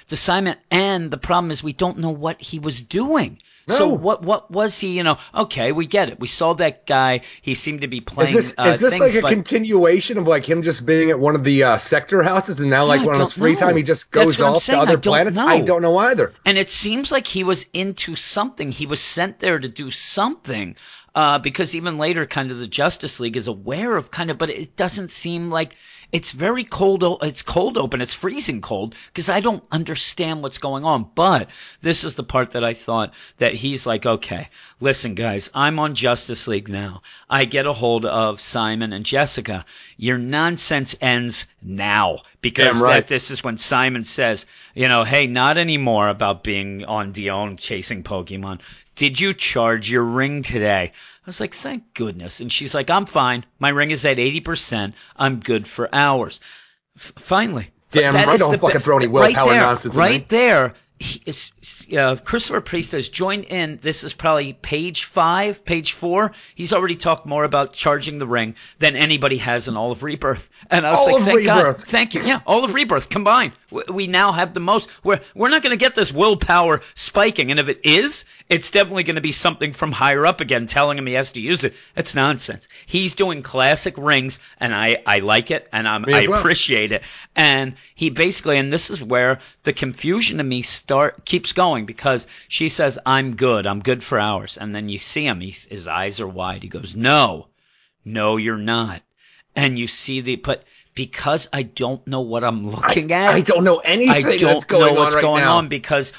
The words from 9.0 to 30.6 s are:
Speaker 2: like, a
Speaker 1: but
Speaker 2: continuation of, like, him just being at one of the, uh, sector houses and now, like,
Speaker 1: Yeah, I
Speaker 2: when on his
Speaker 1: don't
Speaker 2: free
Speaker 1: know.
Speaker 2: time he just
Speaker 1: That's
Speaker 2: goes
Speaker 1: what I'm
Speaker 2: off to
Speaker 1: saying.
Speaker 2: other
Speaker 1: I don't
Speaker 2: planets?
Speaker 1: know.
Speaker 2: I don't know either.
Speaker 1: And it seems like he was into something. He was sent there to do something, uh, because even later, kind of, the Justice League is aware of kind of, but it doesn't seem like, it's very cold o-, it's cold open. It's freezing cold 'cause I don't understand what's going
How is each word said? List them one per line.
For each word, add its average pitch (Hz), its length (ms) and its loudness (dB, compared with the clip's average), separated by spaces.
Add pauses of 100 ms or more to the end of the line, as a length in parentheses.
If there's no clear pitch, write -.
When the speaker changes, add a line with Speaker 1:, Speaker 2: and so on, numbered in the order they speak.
Speaker 2:
like, - 0 -
a 226 60 4
Speaker 1:
but 139 60 2
Speaker 2:
continuation 208 880 2
of, 175 100 0
like, 151 220 2
him 165 140 0
just 123 240 -2
being 160 240 4
at 139 100 2
one 147 140 4
of 139 100 0
the, 135 200 6
uh, 117 120 6
sector 156 460 2
houses 185 380 0
and 139 100 2
now, 139 160 6
like, 143 140 4
Speaker 1:
Yeah, - 20 2
I - 60 2
Speaker 2:
when 143 80 2
on 139 40 4
his 131 140 2
Speaker 1:
don't 180 80 -4
Speaker 2:
free 160 100 6
Speaker 1:
know. 196 60 2
Speaker 2:
time 180 180 4
he 156 60 2
just 147 280 -2
Speaker 1:
That's - 140 6
Speaker 2:
goes 160 140 4
Speaker 1:
what 147 80 4
I'm 143 60 4
Speaker 2:
off 165 80 4
to - 40 2
Speaker 1:
saying. 262 160 4
Speaker 2:
other 160 120 4
Speaker 1:
I - 40 8
don't 131 60 -2 (100)
Speaker 2:
planets? 175 240 2
Speaker 1:
know. 240 120 2
Speaker 2:
I 330 120 4
don't 175 220 2
know 170 160 4
either. 214 340 2 (140)
Speaker 1:
And 196 100 4
it 190 140 0
seems 247 420 -2
like 269 140 -2
he 190 180 -4
was 185 300 0
into 185 420 -6
something. 202 560 -4
He 147 140 -8
was 147 160 -4
sent 190 380 -2
there 175 180 0
to 131 100 -8
do 131 220 -12
something, 131 840 -6 (400)
uh, 147 240 2
because 143 360 -4
even 165 240 -6
later, 165 260 -2
kind 135 260 -6
of, 123 100 -10
the 120 60 -10
Justice 143 540 -2
League 117 160 -6
is 117 120 -6
aware 143 500 -4
of 135 120 -8
kind 165 200 -6
of, 147 80 -6
but 160 100 -2
it - 280 -10
doesn't 185 340 -4
seem 170 400 -6
like, 160 240 -4 (360)
it's - 220 -2
very 214 320 -2
cold 196 400 0
o-, 175 160 0
it's 151 220 -4
cold 214 340 0
open. 131 240 -2
It's - 140 -4
freezing 185 480 -4
cold 107 320 -8 (200)
'cause 175 140 -4
I 196 120 2
don't 214 300 -2
understand 160 720 -4
what's 135 140 -8
going 139 300 -4